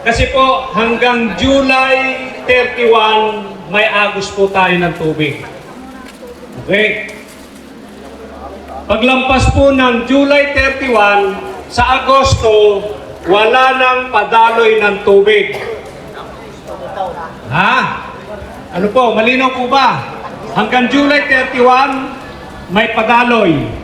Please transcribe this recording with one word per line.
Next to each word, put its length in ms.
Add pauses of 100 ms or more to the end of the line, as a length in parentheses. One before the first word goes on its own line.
Kasi 320
po, 400
hanggang 640
July 880 (160)
thirty-one, 1120 (160)
may 160
agos 480
po 160
tayo 240
ng 240
tubig. 480 (1200)
Okay? 420 (1800)
Paglampas 720
po 160
ng 400
July 400
thirty-one, 880 (320)
sa 320
Agosto, 800 (480)
wala 480
nang 200 (120)
padaloy 720
ng 240
tubig. 480 (1900)
Ha? 280 (1000)
Ano 160
po? 240
Malinaw 400
po 160
ba? 320 (480)
Hanggang 400
July 400
thirty-one, 800 (640)
may 160
padaloy. 800 (120)